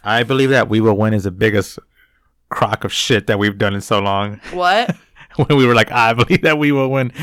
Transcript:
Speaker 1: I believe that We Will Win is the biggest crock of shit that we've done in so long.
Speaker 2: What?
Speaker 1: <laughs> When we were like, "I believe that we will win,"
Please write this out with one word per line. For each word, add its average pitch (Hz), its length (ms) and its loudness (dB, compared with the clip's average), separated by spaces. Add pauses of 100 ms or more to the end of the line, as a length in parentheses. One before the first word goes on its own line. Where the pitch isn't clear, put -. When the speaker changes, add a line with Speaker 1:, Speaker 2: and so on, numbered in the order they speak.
Speaker 1:
I 113 180 0
believe 131 280 0
that 120 180 2
We 107 120 2
Will 110 160 4
Win 107 180 0
is 98 100 -2
the 98 80 -4
biggest 101 480 -2 (680)
crock - 360 -4
of 101 80 -6
shit - 340 -2
that 104 140 0
we've 101 180 0
done 101 160 -2
in 98 60 -6
so 107 200 -2
long. 101 400 -4 (120)
Speaker 2:
What? 180 480 0
Speaker 1:
<laughs> - 60 -20 (300)
When 147 200 2
we 131 100 4
were 120 80 4
like, 110 160 2
"I 117 220 2
believe 117 300 0
that 156 160 2
we 147 140 0
will 135 180 0
win," 131 200 -2 (120)